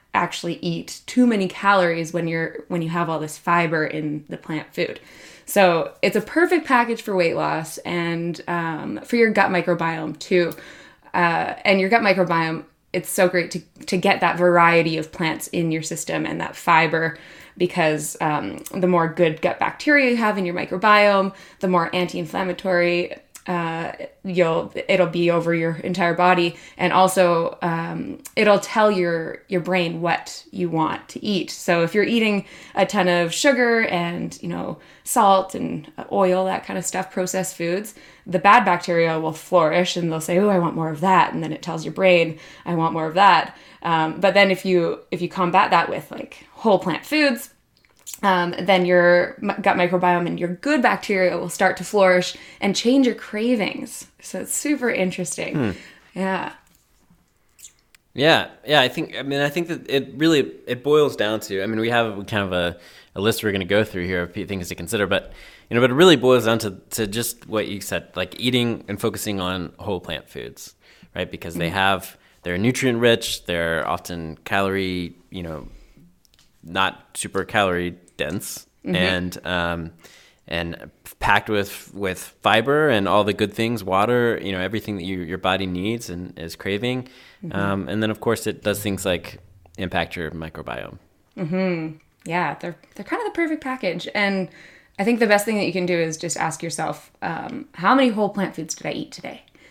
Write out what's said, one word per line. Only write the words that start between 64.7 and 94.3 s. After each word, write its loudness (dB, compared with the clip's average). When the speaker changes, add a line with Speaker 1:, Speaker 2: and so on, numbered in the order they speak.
Speaker 2:
consider, -2
but, -2
you -2
know, 4
but 6
it -2
really 8
boils 4
down 2
to, -6
to -2
just -6
what -2
you -8
said, -8
like, -6
eating 0
and -8
focusing -4
on -4
whole -6
plant -10
foods, -14
right? -6
Because -12
they -4
Speaker 1:
Mm-hmm. -4
Speaker 2:
have, 0
they're -4
nutrient 0
rich, 2
they're -2
often -6
calorie, -2
you -12
know, -10
not -2
super -4
calorie 0
dense, -6
Speaker 1:
Mm-hmm. -2
Speaker 2:
and, -2
um, -2
and -8
packed 2
with, -4
with -4
fiber 2
and 2
all 4
the -2
good -2
things, -4
water, 0
you -6
know, -4
everything -4
that -8
you, -4
your -6
body 0
needs -6
and -12
is -12
craving. -4
Speaker 1:
Mm-hmm. -8
Speaker 2:
Um, -2
and -2
then, 0
of -6
course, -2
it -6
does -2
things -4
like -4
impact -4
your -6
microbiome. -12
Speaker 1:
Mm-hmm. -4
Yeah, -4
they're, -12
they're -14
kind -4
of -4
the -14
perfect -4
package. -6
And -2